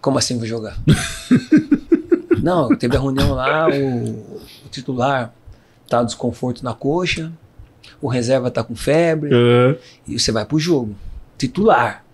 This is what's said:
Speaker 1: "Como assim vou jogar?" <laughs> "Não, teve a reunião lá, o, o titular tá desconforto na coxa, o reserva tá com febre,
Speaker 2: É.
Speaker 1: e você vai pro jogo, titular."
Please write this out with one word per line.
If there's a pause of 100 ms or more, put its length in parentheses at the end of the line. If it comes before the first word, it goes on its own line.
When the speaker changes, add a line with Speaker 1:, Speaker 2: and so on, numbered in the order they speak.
Speaker 1:
"Como
assim
vou
jogar?"
<laughs>
"Não,
teve
a
reunião
lá,
o, (240)
o
titular (540)
tá
desconforto
na
coxa, (720)
o
reserva
tá
com
febre,
Speaker 2:
É. (300)
Speaker 1:
e
você
vai
pro
jogo, (440)
titular."